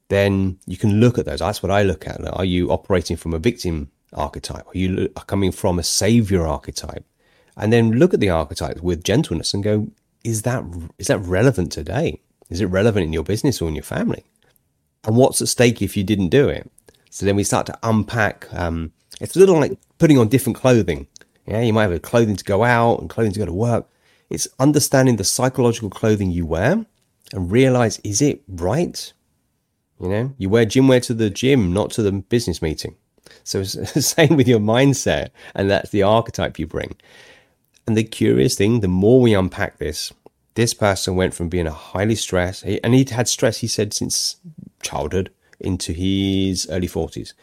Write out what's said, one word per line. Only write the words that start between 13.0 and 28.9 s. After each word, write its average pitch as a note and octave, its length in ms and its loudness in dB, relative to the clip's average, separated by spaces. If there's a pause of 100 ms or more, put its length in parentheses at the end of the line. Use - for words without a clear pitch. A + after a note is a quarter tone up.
in D#2+ 80 -4
your D#2+ 100 -2
business G#2+ 380 -2
or E2 80 -2
in D#2 60 -4
your - 80 -8
family? - 420 -6 (800)
And A2 100 0
what's - 260 4
at A#2+ 60 -4
stake A#2+ 340 2
if F#2+ 140 -4
you G#2 80 0
didn't F#2+ 260 0
do B2+ 200 4
it?" - 200 -8 (400)
So - 160 -8
then G2 120 2
we G2 80 0
start - 220 0
to - 160 -12
unpack. A2 680 -2
Um, E2 380 -6 (300)
it's - 140 -10
a E3 40 -2
little F#3 200 8
like - 180 0 (200)
putting D#3 200 6
on A2+ 100 6
different A#2 300 0
clothing. F2+ 500 2 (380)
Yeah, G#2+ 160 -4
you A#2+ 100 0
might A2 120 2
have G2 80 0
a E2 80 -2
clothing A2+ 360 0
to - 80 -12
go G2+ 200 0
out A#2 360 2
and E2 100 -12
clothing G#2+ 240 -2
to G2+ 60 -6
go G2+ 60 -2
to E2+ 80 -6
work. A2+ 340 -2 (420)
It's - 180 -6 (100)
understanding C3+ 600 4
the G2+ 60 -2
psychological A#2+ 640 0
clothing G2+ 420 0
you E2+ 140 -2
wear A2+ 400 0 (480)
and F2+ 180 -4
realize, B2 520 2
is G#2 180 -2
it C#3 260 0
right? F#2+ 640 -4 (840)